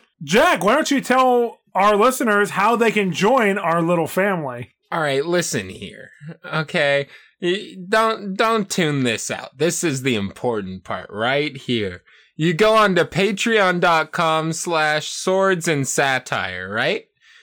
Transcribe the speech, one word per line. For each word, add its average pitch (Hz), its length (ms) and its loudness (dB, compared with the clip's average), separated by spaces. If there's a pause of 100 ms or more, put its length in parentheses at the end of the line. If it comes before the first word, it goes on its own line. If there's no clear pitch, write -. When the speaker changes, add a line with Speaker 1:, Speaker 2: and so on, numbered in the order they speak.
(220)
Speaker 1:
Jack, 208 420 2
why 214 100 4
don't 311 160 0
you 277 100 2
tell 247 580 2 (160)
our 202 220 4
listeners 208 540 2
how 202 260 2
they 226 140 4
can 202 220 0
join 208 460 2
our 170 220 0
little 165 280 2
family? 156 640 -2 (180)
Speaker 2:
All 170 100 -4
right, 143 240 0
listen 165 440 -2
here, - 420 -16 (340)
okay? 147 600 0 (340)
Y-, 190 360 -4 (120)
don't, 220 460 0
don't 220 340 0
tune 147 360 0
this 113 260 -2
out. - 280 -10
This 165 260 0
is 135 180 -2
the 127 140 0
important 98 680 -4
part 98 260 -10
right 135 460 -2
here. 104 460 -4 (340)
You 165 180 0
go 214 200 4
on 208 220 4
to 165 80 4
patreon 196 760 0
dot 165 320 2
com 160 400 0
slash 156 560 -2
swords 190 600 0
and 143 200 0
satire, 98 840 -2
right? 131 360 -2 (360)